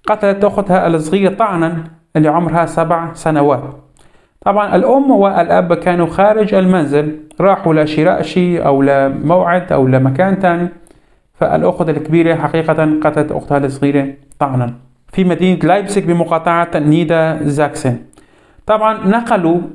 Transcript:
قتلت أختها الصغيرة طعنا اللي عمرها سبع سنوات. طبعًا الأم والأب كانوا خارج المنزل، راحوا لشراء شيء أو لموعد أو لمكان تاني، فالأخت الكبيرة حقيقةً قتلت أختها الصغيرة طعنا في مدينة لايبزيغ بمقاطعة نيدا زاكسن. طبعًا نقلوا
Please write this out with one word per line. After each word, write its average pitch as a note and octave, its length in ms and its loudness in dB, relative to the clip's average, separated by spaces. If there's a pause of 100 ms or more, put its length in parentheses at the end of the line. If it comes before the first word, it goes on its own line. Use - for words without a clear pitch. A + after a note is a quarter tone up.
قتلت G3+ 360 0
أختها F#3+ 440 0
الصغيرة E3+ 460 0
طعنا E3+ 500 -2 (320)
اللي D#3 140 2
عمرها E3 360 0
سبع E3 480 -4
سنوات. C#3+ 500 0 (800)
طبعًا G3+ 340 0
الأم C4 360 2
والأب F3+ 640 2
كانوا E3+ 340 0
خارج G#3 460 2
المنزل، D#3 680 0 (220)
راحوا F3+ 320 2
لشراء D#3 480 0
شيء F3 440 -2
أو C#3 160 2
لموعد D3 880 0
أو C#3 160 2
لمكان C3+ 520 2
تاني، F3 300 0 (640)
فالأخت D#3+ 560 0
الكبيرة D#3+ 460 0
حقيقةً D#3 680 0
قتلت D3+ 280 0
أختها - 260 -2
الصغيرة C#3 500 0 (320)
طعنا B2+ 340 -2 (340)
في - 160 -2
مدينة F3 400 0
لايبزيغ F#3+ 420 0
بمقاطعة E3+ 680 0
نيدا D#3+ 680 0
زاكسن. C#3+ 560 -2 (680)
طبعًا A3 420 0
نقلوا G3 500 2 (180)